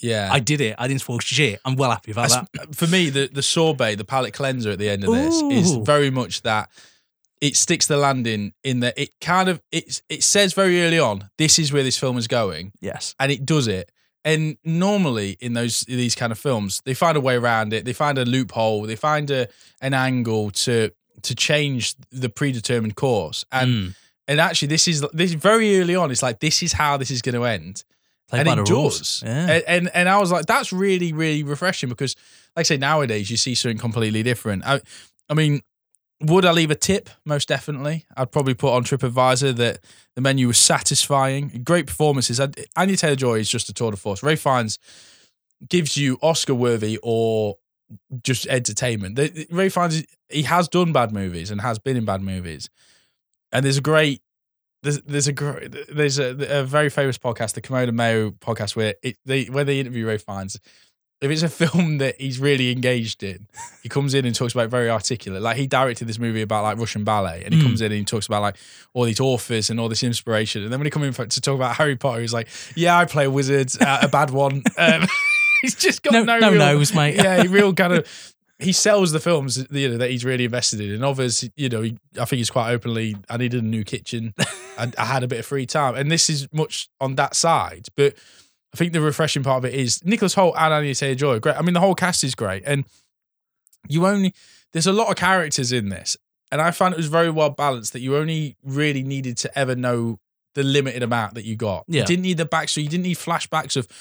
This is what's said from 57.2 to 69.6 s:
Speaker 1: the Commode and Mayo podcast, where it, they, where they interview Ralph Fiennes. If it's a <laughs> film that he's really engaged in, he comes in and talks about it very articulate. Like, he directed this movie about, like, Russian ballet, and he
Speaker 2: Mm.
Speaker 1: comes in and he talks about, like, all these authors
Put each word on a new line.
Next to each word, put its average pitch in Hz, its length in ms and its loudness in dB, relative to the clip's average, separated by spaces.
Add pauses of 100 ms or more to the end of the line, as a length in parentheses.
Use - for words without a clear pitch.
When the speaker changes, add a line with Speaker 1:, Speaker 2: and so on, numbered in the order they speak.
Speaker 1:
the 110 80 -12
Commode 127 280 -2
and 117 80 -2
Mayo 113 340 2
podcast, 110 440 -6
where 107 280 -2
it, 123 220 -6
they, 131 200 -2
where 135 180 -2
they 139 160 0
interview 120 280 -6
Ralph 110 160 -2
Fiennes. 98 360 -10 (640)
If 139 100 0
it's 160 100 -2
a 170 80 0
<laughs> - 180 -2
film 160 300 0
that 135 240 -2
he's 131 180 -6
really 131 320 2
engaged 123 520 -2
in, 98 240 -10 (360)
he 113 60 -12
comes 139 240 0
in 135 100 2
and 120 100 0
talks 117 200 -2
about 120 120 2
it 110 40 -4
very 120 200 2
articulate. 104 520 -4
Like, 113 160 0
he 135 100 -2
directed 127 400 0
this 110 120 -6
movie 113 240 -2
about, 107 200 0
like, 107 140 0
Russian 107 260 -4
ballet, 98 400 0
and - 100 -4
he 165 60 6
Speaker 2:
Mm. 151 40 6
Speaker 1:
comes 117 180 2
in 107 100 0
and 104 80 -2
he 101 60 -4
talks 107 220 -4
about, 104 140 0
like, 101 140 0 (380)
all 123 100 0
these 113 160 0
authors 123 500 0